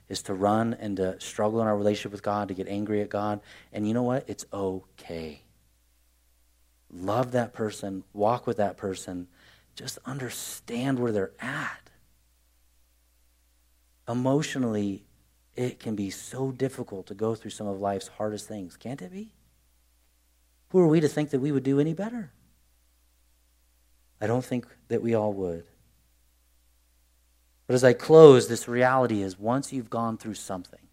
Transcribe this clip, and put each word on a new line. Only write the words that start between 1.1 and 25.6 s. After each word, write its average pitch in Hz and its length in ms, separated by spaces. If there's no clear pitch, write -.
struggle 110 440
in 110 40
our 107 100
relationship 104 360
with 101 100
God, 104 260
to 98 60
get 92 140
angry 104 320
at 104 80
God. 104 320
And 107 160
you 110 60
know 123 80
what? 127 260
It's - 240
okay. 92 880
Love 107 400
that 120 220
person, 98 580
walk 107 340
with 117 120
that 98 180
person, 92 520
just - 300
understand 135 920
where 120 120
they're 101 300
at. 139 500
Emotionally, 120 1000
it 123 220
can 113 160
be 98 160
so 131 400
difficult 123 560
to 104 80
go 110 200
through 107 180
some 107 140
of 98 140
life's 101 280
hardest 107 380
things, 98 300
can't 131 240
it 185 100
be? 208 220
Who 185 120
are 175 60
we 160 140
to 147 80
think 147 220
that 135 100
we 143 100
would 135 120
do 139 180
any 160 140
better? 208 360
I 107 60
don't 123 180
think 123 220
that 117 120
we 117 140
all 107 180
would. 87 320